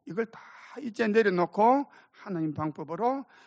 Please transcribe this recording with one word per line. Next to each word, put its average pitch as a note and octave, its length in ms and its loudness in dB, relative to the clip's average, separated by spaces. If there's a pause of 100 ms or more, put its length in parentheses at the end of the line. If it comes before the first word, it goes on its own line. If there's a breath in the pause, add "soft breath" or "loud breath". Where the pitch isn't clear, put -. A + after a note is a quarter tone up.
이걸 G#3 200 -4
다 - 160 -18 (400)
이제 A3+ 260 -4
내려놓고 G#3 800 4 (220 soft breath)
하나님 D#3+ 420 -6
방법으로 E3 720 -4 (220 soft breath)